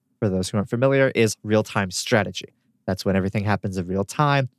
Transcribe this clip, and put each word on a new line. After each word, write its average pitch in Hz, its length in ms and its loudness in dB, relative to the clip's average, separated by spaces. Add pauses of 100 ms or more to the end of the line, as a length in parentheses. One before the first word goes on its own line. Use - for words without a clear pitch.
(180)
for 107 120 0
those 92 180 0
who - 80 -6
aren't 101 140 -2
familiar, 135 440 2
is 110 280 2
real-time 107 480 0
strategy. - 640 -2 (320)
That's 95 180 -2
when 95 100 2
everything 95 300 0
happens 101 320 -2
in 90 100 -2
real 98 180 -2
time, 143 440 0 (100)